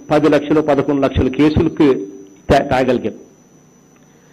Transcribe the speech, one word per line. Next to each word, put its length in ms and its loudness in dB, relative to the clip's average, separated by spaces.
పది 180 2
లక్షలు, 320 0
పదకొండు 400 0
లక్షల 280 0
కేసులకి 640 2
తా-, 200 2
తాగలిగాం. 440 -2